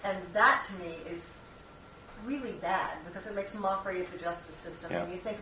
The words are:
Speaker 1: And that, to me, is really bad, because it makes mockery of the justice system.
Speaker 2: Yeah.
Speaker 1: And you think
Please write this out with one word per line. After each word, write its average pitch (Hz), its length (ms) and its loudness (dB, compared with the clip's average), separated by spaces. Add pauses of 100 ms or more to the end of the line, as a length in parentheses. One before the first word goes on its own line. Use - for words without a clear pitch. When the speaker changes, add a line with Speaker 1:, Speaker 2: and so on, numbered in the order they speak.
Speaker 1:
And 196 140 2 (140)
that, 214 340 8
to 185 180 -6
me, 165 120 -4 (120)
is - 300 -6 (880)
really 254 260 0
bad, 170 540 2
because 180 200 -8
it 208 80 -6
makes 202 200 -2
mockery 190 460 2
of 175 120 -2
the - 60 -8
justice 170 360 -4
system. 165 360 -8
Speaker 2:
Yeah. 175 120 2
Speaker 1:
And 175 100 -4
you 180 60 -4
think 214 240 -4